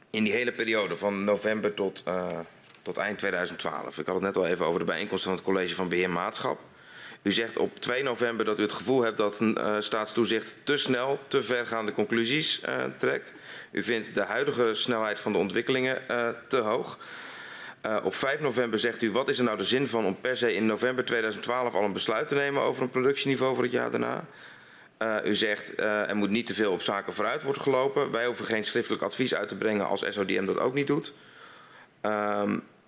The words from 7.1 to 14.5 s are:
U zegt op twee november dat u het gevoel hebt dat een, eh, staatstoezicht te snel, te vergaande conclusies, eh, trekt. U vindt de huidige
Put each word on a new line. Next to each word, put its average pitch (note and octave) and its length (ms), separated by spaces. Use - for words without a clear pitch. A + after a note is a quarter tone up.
U G2+ 80
zegt A2+ 260
op - 220
twee B2+ 240
november A#2 420
dat G#2+ 140
u - 20
het G#2 100
gevoel B2 320
hebt A2 140
dat G#2 220
een, A2 180
eh, G#2+ 220
staatstoezicht A2 840
te D3 140
snel, C3 500
te C3+ 160
vergaande A2+ 500
conclusies, A#2 680
eh, B2+ 220
trekt. - 340
U G2 120
vindt A2 300
de G2+ 80
huidige A#2 520